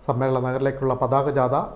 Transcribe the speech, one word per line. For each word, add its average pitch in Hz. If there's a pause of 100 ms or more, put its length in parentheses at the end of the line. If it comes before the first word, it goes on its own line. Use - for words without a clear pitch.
സമ്മേളന 131
നഗറിലേക്കുള്ള 135
പതാക 135 (100)
ജാഥ 127 (200)